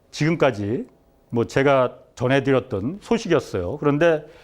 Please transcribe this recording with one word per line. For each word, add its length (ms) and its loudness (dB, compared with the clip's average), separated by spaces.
지금까지 760 0
뭐 160 0
제가 500 2
전해드렸던 840 0
소식이었어요. 800 -2
그런데 480 2